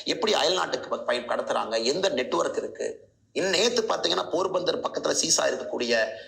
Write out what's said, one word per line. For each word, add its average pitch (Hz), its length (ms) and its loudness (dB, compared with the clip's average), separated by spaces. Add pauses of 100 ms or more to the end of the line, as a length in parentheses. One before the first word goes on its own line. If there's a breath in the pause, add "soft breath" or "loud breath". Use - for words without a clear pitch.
எப்படி 156 300 0
அயல்நாட்டுக்கு 165 540 0
ப-, - 160 -4
பயன் 123 240 -2
கடத்துறாங்க, 113 560 -2
எந்த 175 240 2
நெட்வொர்க் 143 480 0
இருக்கு. - 520 -6 (240)
இன்னும் 180 180 0
நேத்து 202 320 4
பாத்தீங்கன்னா 175 480 0
போர்பந்தர் 185 500 0
பக்கத்துல - 300 -2
சீசா 156 360 2
இருக்கக்கூடிய 120 580 0 (240 loud breath)